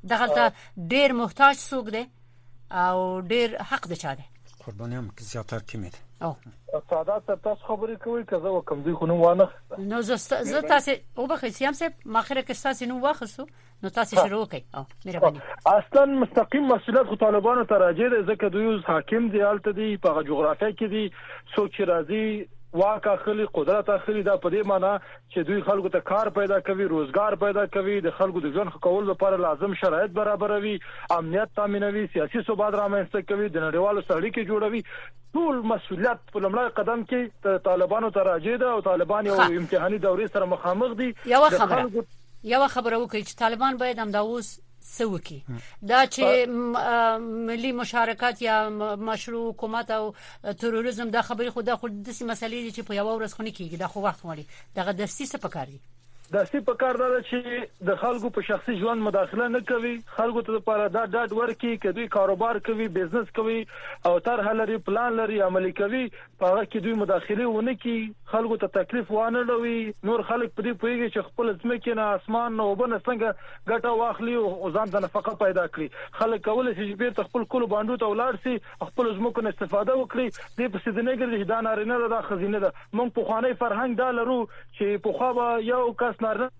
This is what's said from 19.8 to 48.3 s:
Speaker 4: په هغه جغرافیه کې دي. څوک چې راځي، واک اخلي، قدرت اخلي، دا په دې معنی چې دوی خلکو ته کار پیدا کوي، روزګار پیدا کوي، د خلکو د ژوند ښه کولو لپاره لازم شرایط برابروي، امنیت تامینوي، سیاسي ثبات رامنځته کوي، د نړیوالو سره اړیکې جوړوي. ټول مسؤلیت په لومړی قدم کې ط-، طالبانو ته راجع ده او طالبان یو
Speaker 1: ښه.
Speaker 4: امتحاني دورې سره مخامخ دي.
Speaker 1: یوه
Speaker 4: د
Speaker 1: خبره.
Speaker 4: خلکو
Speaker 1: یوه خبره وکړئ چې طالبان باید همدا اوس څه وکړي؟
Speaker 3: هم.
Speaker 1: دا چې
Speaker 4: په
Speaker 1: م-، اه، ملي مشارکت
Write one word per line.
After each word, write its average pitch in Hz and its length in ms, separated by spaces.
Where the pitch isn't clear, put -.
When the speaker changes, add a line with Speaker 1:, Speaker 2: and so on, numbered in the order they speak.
Speaker 4:
په 180 140
هغه 156 120
جغرافیه 151 500
کې 220 120
دي. 208 280
څوک 202 160
چې - 100
راځي، 196 680
واک 202 340
اخلي، 208 380
قدرت 190 440
اخلي، 208 340
دا 196 140
په 185 140
دې 202 160
معنی 190 320
چې - 80
دوی 180 240
خلکو 196 260
ته 180 120
کار 208 260
پیدا 202 340
کوي، 196 280
روزګار 160 460
پیدا 196 320
کوي، 202 340
د 165 100
خلکو 185 300
د 147 120
ژوند 190 180
ښه 160 100
کولو 190 320
لپاره 190 240
لازم 175 380
شرایط 180 360
برابروي، 208 680
امنیت 170 460
تامینوي، 202 500
سیاسي 180 400
ثبات 208 280
رامنځته 202 540
کوي، 208 200
د 160 80
نړیوالو 190 380
سره 165 120
اړیکې 185 300
جوړوي. 214 320
ټول 320 200
مسؤلیت 220 520
په 208 80
لومړی 214 280
قدم 220 260
کې 247 260
ط-، 196 220
طالبانو 190 460
ته 196 120
راجع 185 340
ده 247 160
او 220 80
طالبان 196 460
یو 196 100
Speaker 1:
ښه. 180 140
Speaker 4:
امتحاني 180 480
دورې 196 340
سره 196 120
مخامخ 185 480
دي. 233 220
Speaker 1:
یوه 269 240
Speaker 4:
د 269 80
Speaker 1:
خبره. 240 240
Speaker 4:
خلکو 226 220
Speaker 1:
یوه 254 260
خبره 233 300
وکړئ 226 300
چې - 100
طالبان 240 380
باید 240 220
همدا 208 200
اوس 226 420
څه 240 60
وکړي؟ 170 460
Speaker 3:
هم. 120 100
Speaker 1:
دا 247 240
چې 262 160
Speaker 4:
په 247 240
Speaker 1:
م-، 240 300
اه، 233 420
ملي 233 540
مشارکت 233 720